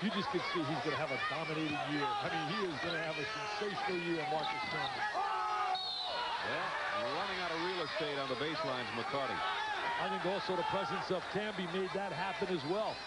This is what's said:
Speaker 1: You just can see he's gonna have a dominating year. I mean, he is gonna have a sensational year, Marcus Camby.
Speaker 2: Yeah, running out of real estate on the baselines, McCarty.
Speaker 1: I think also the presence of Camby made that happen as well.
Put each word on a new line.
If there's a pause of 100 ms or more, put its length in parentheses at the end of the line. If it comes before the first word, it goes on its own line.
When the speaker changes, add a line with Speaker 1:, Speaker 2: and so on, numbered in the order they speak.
Speaker 1:
You
just
can
see
he's
gonna
have
a (160)
dominating
year.
I
mean,
he
is
gonna
have
a (320)
sensational
year,
Marcus
Camby. (1400)
Speaker 2:
Yeah,
running
out
of
real
estate
on
the
baselines,
McCarty.
Speaker 1:
I
think
also
the
presence
of
Camby
made
that
happen
as
well. (140)